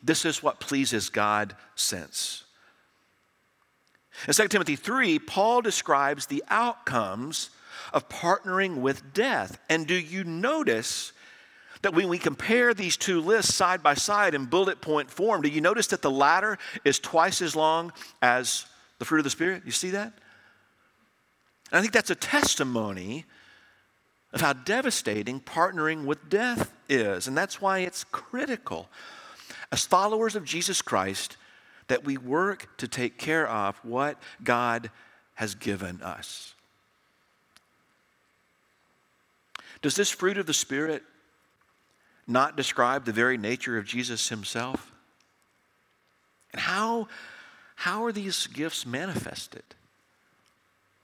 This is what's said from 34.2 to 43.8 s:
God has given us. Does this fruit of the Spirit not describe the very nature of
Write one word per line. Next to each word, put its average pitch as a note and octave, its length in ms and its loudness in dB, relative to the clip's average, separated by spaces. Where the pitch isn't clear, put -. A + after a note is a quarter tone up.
God A#2+ 460 0
has G#2 200 -6
given F#2+ 480 -6
us. - 520 -12
Does C#3 160 2
this G3+ 140 2
fruit G3 260 0
of F#3+ 100 -2
the D#3 60 -2
Spirit D3 500 -2
not C3+ 300 2
describe C3 500 0
the A2+ 60 -2
very A#2+ 260 2
nature A#2 400 -4
of G2 80 -6